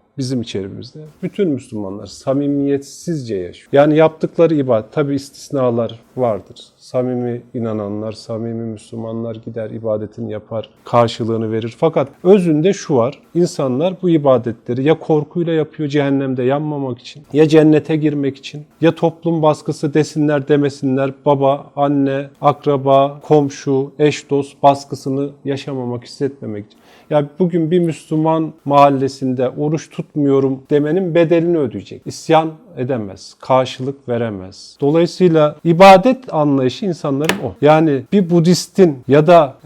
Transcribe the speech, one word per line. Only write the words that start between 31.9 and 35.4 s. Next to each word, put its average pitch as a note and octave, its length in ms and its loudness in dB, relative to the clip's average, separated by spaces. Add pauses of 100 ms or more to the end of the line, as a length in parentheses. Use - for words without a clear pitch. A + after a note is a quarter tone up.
İsyan D#3+ 480 0 (240)
edemez, A#2 640 -8
karşılık C3 680 -2
veremez. G#2+ 720 -8
Dolayısıyla D#3+ 840 2